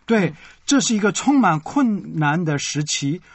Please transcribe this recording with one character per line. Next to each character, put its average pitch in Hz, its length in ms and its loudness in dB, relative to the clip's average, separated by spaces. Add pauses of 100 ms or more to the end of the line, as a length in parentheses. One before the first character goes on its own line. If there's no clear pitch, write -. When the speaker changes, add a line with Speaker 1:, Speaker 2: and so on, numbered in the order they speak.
Speaker 1:
对， 208 240 2
Speaker 2:
嗯。 147 40 -12 (340)
Speaker 1:
这 277 120 4
是 226 140 0
一 208 60 0
个 202 120 2
充 277 280 2
满 170 200 2
困 196 600 -2
难 151 260 0
的 147 140 -2
时 - 240 -6
期， 147 360 -4 (160)